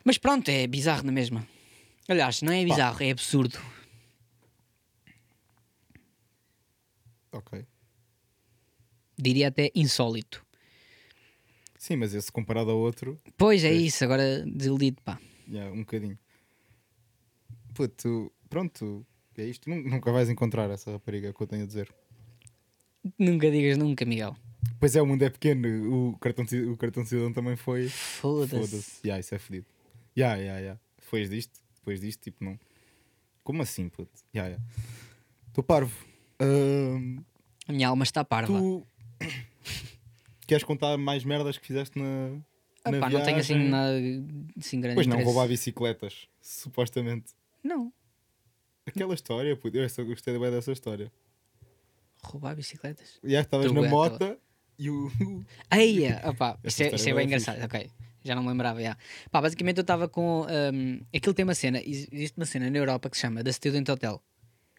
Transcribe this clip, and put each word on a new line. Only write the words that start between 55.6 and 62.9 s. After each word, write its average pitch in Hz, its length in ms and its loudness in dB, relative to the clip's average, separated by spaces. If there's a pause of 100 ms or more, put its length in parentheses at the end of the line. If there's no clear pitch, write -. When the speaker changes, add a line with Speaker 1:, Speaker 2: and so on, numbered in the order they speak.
Speaker 1:
Eia, 185 560 6
opá, 120 340 -2
Speaker 2:
Essa 117 220 0
Speaker 1:
isto 147 100 2
é, - 20 0
Speaker 2:
história - 0 -
Speaker 1:
isto 107 120 0
é - 20 4
Speaker 2:
é 123 40 2
Speaker 1:
bem 139 140 4
Speaker 2:
bué 135 100 2
fixe. 117 120 -4
Speaker 1:
engraçado, 117 140 -6
ok. 110 260 -6 (340)
Já 127 120 -2
não 127 60 -2
me 123 80 -2
lembrava, 120 320 -2
já. 110 140 -6 (340)
Pá, 151 100 4
basicamente 170 380 0
eu 185 40 2
estava 170 260 2
com, 165 340 0 (300)
hum, 131 280 -2 (140)
aquilo 180 200 2
tem 190 100 0
uma 180 120 0
cena, 127 240 0
ex-, 143 320 -8
existe 147 240 -6
uma 165 100 -4
cena 127 240 -4
na 143 80 0
Europa 135 320 0